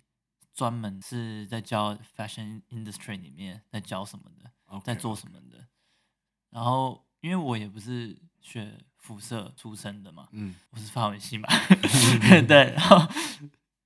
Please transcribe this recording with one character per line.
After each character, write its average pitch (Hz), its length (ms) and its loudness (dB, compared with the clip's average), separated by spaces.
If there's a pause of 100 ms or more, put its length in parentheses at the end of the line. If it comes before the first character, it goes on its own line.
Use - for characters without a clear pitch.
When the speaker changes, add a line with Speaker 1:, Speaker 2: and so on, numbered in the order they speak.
(540)
Speaker 1:
专 120 180 -4
门 104 300 -8
是 113 440 -10
在 110 140 -8
教 104 360 -4 (200)
fashion 110 540 -12
industry 107 500 -12
里 78 100 -20
面 92 380 -14
在 107 120 -10
教 95 240 -10
什 104 140 -18
么 - 60 -20 (140)
的， - 120 -20 (160)
Speaker 2:
OK， 98 180 -16
Speaker 1:
在 120 100 -6
做 110 200 -8
什 - 160 -16
么 - 100 -20 (100)
的。 60 160 -20 (840)
然 117 140 -10
后 127 400 -2 (160)
因 165 100 -8
为 185 60 -2
我 131 220 -2
也 104 100 -8
不 104 120 -16
是 117 360 -10 (240)
学 107 380 -14 (200)
服 104 200 -18
设 110 380 -10
出 107 180 -16
身 101 280 -14
的 92 100 -20
嘛， 78 180 -20
Speaker 2:
嗯。 104 240 -10 (160)
Speaker 1:
我 113 80 -16
是 107 140 -14
法 113 160 -2
文 104 100 -8
系 113 180 -12
嘛， 107 120 -10 (300)
Speaker 2:
<laughs> 120 360 4
Speaker 1:
<laughs> 143 320 8
对， 143 260 8
然 151 160 -2
后 175 200 10 (760)